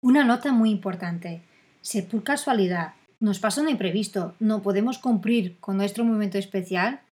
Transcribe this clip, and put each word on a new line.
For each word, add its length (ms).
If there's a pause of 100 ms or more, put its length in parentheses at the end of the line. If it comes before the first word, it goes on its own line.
Una 240
nota 280
muy 180
importante. 720 (400)
Si 180
por 220
casualidad 720 (260)
nos 200
pasa 200
un 80
imprevisto, 720
no 220
podemos 340
cumplir 640
con 160
nuestro 280
momento 340
especial 640 (140)